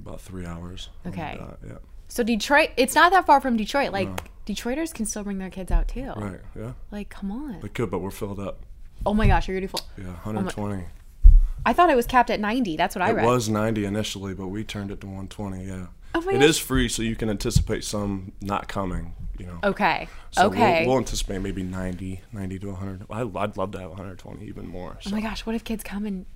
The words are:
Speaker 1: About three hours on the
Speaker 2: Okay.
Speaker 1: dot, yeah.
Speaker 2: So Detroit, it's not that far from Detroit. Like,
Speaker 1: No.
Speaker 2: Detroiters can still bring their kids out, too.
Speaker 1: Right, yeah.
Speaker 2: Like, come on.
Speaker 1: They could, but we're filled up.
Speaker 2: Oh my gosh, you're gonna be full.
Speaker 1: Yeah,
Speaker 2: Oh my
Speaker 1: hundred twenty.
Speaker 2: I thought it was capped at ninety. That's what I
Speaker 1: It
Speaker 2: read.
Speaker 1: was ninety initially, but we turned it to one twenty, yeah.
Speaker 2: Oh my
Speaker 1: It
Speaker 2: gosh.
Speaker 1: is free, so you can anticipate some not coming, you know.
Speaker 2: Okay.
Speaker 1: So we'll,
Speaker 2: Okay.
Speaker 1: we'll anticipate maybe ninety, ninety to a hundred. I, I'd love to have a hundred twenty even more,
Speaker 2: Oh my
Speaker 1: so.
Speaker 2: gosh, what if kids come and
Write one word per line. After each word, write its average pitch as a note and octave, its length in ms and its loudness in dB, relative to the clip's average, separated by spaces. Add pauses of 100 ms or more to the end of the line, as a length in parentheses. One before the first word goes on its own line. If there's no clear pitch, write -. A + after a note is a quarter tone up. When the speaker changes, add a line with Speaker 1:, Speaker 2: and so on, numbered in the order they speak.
Speaker 1:
About - 160 -12
three F#2 240 -10
hours E2+ 440 -10 (160)
on - 60 -6
the F#3+ 60 -10
Speaker 2:
Okay. D#3 220 -8
Speaker 1:
dot, - 260 -12
yeah. A2+ 120 -14 (300)
Speaker 2:
So - 160 -2
Detroit, C4 540 4
it's - 160 4
not E4+ 200 8
that F4+ 120 6
far C#4 160 8
from A#3+ 160 0
Detroit. G#3+ 340 0
Like, F#3+ 180 -2
Speaker 1:
No. F#3+ 60 -6 (300)
Speaker 2:
Detroiters C4 480 -4
can A3 140 -4
still G#3 160 -6
bring G3 160 -6
their F#3+ 100 -8
kids F#3 220 -8
out, - 160 6
too. B3+ 280 -4
Speaker 1:
Right, G2 240 -6 (160)
yeah. A#2 180 -8 (180)
Speaker 2:
Like, G#3 180 -8
come G3 220 -8
on. B3 300 -8
Speaker 1:
They G#2+ 80 -10
could, A2+ 200 -2
but F#2+ 100 -4
we're F#2+ 120 -4
filled G2+ 280 -6
up. G2 200 -6 (460)
Speaker 2:
Oh G3+ 80 2
my G#3+ 140 6
gosh, F3 200 6
you're F#3+ 100 -2
gonna F#3+ 100 -2
be - 40 -12
full. - 100 -6 (160)
Speaker 1:
Yeah, G2 60 -12 (220)
Speaker 2:
Oh G#2+ 80 -4
my G#2+ 80 -2
Speaker 1:
hundred F#2 100 -2
twenty. G#2 320 -4 (800)
Speaker 2:
I A#3 80 6
thought F4 160 8
it C#4+ 60 6
was A#3 100 4
capped A#3+ 240 4
at G3 100 0
ninety. G#3+ 380 0
That's F3 180 2
what F#3+ 60 -2
I F3+ 80 4
Speaker 1:
It A3+ 40 4
Speaker 2:
read. E3 120 2
Speaker 1:
was A#2+ 240 4
ninety G#2+ 360 2
initially, G2 500 -4
but F#2+ 120 -8
we G#2 160 -6
turned G2+ 280 -8
it F#2 100 -10
to G2 60 -12
one F#2+ 200 -10
twenty, F#2+ 380 -8
yeah. F#2 220 -8 (260)
Speaker 2:
Oh E4 80 0
my F#4+ 120 0
Speaker 1:
It - 60 4
Speaker 2:
gosh. D3 100 8
Speaker 1:
is D#3 100 2
free, B2+ 280 0
so A2+ 140 -4
you A2+ 140 -2
can A2+ 140 -2
anticipate G#2+ 540 0
some G2 560 -4
not G#2 280 -4
coming, F2 460 -4 (240)
you F#2 100 -12
know. F2 160 -12
Speaker 2:
Okay. G3 440 0 (240)
Speaker 1:
So F3+ 180 4
we'll, F#3 100 0
Speaker 2:
Okay. F3+ 280 6
Speaker 1:
we'll C3 100 6
anticipate G2+ 420 -2
maybe F#2+ 240 -4
ninety, F#2 580 -6 (100)
ninety F#2+ 280 -6
to G2+ 100 -8
a F#2+ 60 -8
hundred. F#2+ 340 -8
I, A2 120 -6
I'd G2+ 360 -4
love G2 140 -2
to F#2 80 -10
have F#2 120 -10
a F#2 40 -12
hundred F#2+ 240 -12
twenty - 260 -14
even - 220 -10
more, F2+ 380 -10
Speaker 2:
Oh G3 40 -6
my G#3 120 -2
Speaker 1:
so. A3 60 -4
Speaker 2:
gosh, G3+ 180 -8
what A3+ 100 -2
if A3 80 -6
kids A3 200 -6
come G3+ 220 -6
and F#3+ 200 -6 (100)